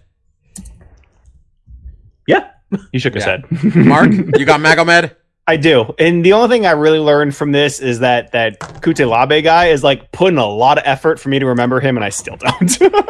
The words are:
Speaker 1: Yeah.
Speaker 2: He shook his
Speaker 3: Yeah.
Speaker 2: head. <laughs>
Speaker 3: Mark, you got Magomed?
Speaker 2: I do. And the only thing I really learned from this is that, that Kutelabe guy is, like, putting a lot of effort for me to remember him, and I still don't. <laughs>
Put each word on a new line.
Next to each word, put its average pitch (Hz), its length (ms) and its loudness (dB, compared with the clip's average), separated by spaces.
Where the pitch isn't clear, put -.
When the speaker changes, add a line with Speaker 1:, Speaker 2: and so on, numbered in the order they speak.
Speaker 1:
Yeah. - 240 -2
Speaker 2:
He 131 60 -4
shook 131 160 -4
his 101 100 -6
Speaker 3:
Yeah. 95 140 -4
Speaker 2:
head. 165 220 -2
<laughs> - 20 -
Speaker 3:
Mark, - 360 4
you 185 320 0
got 147 160 2
Magomed? 165 540 2
Speaker 2:
I 165 100 0
do. 143 440 2
And 170 240 2
the 185 80 6
only 226 160 2
thing 226 180 0
I 170 60 2
really 156 260 2
learned 147 380 0
from 147 160 -4
this 143 260 0
is 120 220 -6
that, 123 320 0
that 113 260 -2
Kutelabe 143 840 -2
guy 170 220 4
is, 151 180 0
like, 139 260 -2
putting 180 280 0
a 117 80 0
lot 120 300 0
of 147 100 -2
effort 156 340 -2
for - 80 -10
me 139 100 -2
to 135 80 -2
remember 123 320 0
him, 131 180 -2
and 110 80 -4
I 101 40 -4
still - 280 -12
don't. - 440 -4
<laughs> 381 100 4